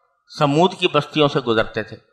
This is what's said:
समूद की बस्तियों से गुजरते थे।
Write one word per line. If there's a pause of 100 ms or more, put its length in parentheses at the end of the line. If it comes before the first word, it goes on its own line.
(380)
समूद
की
बस्तियों
से
गुजरते
थे। (180)